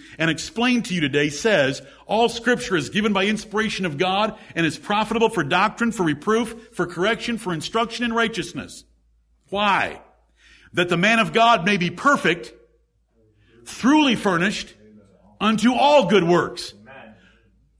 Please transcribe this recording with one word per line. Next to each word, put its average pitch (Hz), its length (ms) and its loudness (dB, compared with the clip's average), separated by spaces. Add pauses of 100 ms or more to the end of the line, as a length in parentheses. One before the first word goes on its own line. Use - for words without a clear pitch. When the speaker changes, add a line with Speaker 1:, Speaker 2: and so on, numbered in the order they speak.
(180)
Speaker 1:
and 165 120 0
explained 233 560 -2
to 180 80 -6
you 175 80 -2
today, 143 260 0
says, 151 540 0 (240)
"All 226 240 2
Scripture 233 440 -2
is 143 140 -2
given 214 240 0
by 190 140 0
inspiration 208 580 -4
of 151 140 -6
God 196 400 -2 (160)
and 165 100 0
is 151 140 -2
profitable 220 500 0
for 185 160 -2
doctrine, 202 480 0
for 185 120 -2
reproof, 202 680 -2
for 175 140 -4
correction, 220 500 -2
for 180 160 -6
instruction 226 540 -4
in 226 80 -4
righteousness." 202 680 -4 (680)
Why? 185 500 0 (720)
"That 175 160 0
the 175 80 0
man 214 220 2
of 170 160 0
God 226 320 4
may 202 100 2
be 175 140 -2
perfect, - 640 0 (1120)
truly 277 500 2
furnished 185 560 -2 (640)
unto 214 360 2
all 202 320 6
good 180 180 4
works." 165 560 0
Speaker 2:
Amen. - 340 -20 (640)